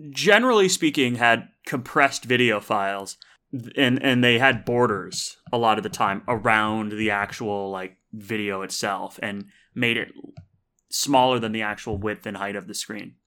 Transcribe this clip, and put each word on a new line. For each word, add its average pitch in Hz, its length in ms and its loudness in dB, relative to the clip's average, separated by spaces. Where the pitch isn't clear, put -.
generally 202 580 4
speaking, 143 480 2
had 117 320 4
compressed 139 600 0
video 120 340 2
files, 98 560 -4
and, 127 260 2
and 127 200 2
they 120 160 4
had 123 280 2
borders 110 720 -2
a 120 80 0
lot 110 200 4
of 101 40 -2
the 107 60 -6
time 101 400 -2
around 107 640 0
the 107 180 -2
actual, 101 600 -4
like, 95 260 -10
video 101 480 -6
itself 98 640 -6
and 101 240 -8
made 117 220 0
it - 160 -6
smaller 131 500 2
than 110 120 -4
the 110 100 -4
actual 104 340 -6
width 104 300 -6
and 101 100 -8
height 101 180 -6
of 98 140 -10
the 101 60 -12
screen. - 400 -10